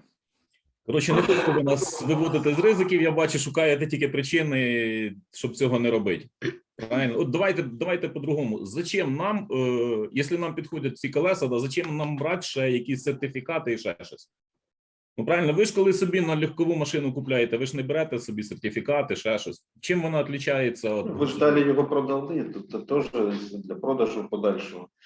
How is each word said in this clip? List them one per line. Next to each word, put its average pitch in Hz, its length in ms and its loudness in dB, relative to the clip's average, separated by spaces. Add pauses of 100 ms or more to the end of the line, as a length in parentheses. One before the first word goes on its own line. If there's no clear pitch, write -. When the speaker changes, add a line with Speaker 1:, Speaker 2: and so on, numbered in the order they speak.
(880)
Speaker 1:
Коротше, 151 260 2
не 170 100 6
хочете 175 300 4
ви 143 100 2
нас 139 400 0
виводити 151 520 2
з 147 40 2
ризиків, 185 440 4
я 160 80 4
бачу, 156 280 2
шукаєте 147 480 2
тільки 147 220 0
причини, 123 1080 0 (160)
щоб 120 240 -6
цього 127 220 2
не 117 120 4
робити. 98 380 0 (600)
Правильно? 123 300 0
От 127 120 0
давайте, 175 320 2
давайте 165 460 -4
по-другому. 139 580 -2
Зачем 156 480 -2
нам, 196 360 -2
е, 120 640 0
якщо 139 260 0
нам 165 160 -4
підходять 151 440 -6
ці 139 100 -6
колеса, 180 380 0
да, 123 120 0
зачем 151 380 -2
нам 151 200 -2
брати 170 260 -2
ще 131 280 -2
якісь 127 320 -2
сертифікати 135 720 -4
і 110 60 -2
ще 95 220 -6
щось? - 300 -18 (840)
Ну, 110 100 -4
правильно, 165 260 2
ви 190 120 4
ж 214 100 0
коли 196 180 6
собі 185 280 2
на 160 160 2
легкову 160 380 0
машину 143 400 0
купляєте, 131 420 2
ви 131 100 -2
ж 139 100 -8
не 135 60 -4
берете 147 360 -2
собі 107 240 -6
сертифікати, 107 720 -2
ще 110 220 0
щось. - 260 -10 (160)
Чим 180 220 0
вона 160 200 0
відрізняється? 139 680 -2
От, 107 160 -2
Speaker 2:
Ну, 101 80 -4
ви 143 120 0
ж - 120 -4
далі 147 220 6
його 139 240 4
продали, 139 720 -2
тобто 101 260 -10
теж 139 300 -2 (420)
для 95 220 -10
продажу 113 540 -2
подальшого. 95 600 -2 (180)